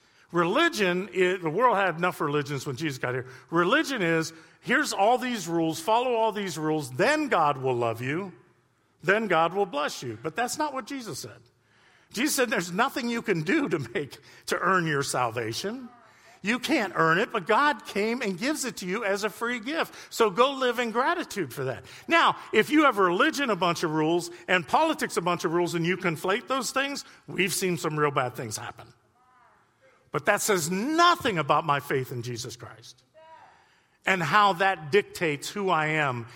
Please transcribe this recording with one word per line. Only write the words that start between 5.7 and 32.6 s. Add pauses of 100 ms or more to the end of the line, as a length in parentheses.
follow
all
these
rules,
then
God
will
love
you, (720)
then
God
will
bless
you.
But
that's
not
what
Jesus
said. (760)
Jesus
said
there's
nothing
you
can
do
to (160)
make, (300)
to
earn
your
salvation. (520)
You
can't
earn
it,
but
God
came
and
gives
it
to
you
as
a
free
gift. (180)
So
go
live
in
gratitude
for
that. (220)
Now, (160)
if
you
have
religion,
a
bunch
of
rules, (160)
and
politics,
a
bunch
of
rules,
and
you
conflate
those
things, (220)
we've
seen
some
real
bad
things
happen. (1300)
But
that
says
nothing
about
my
faith
in
Jesus
Christ (1040)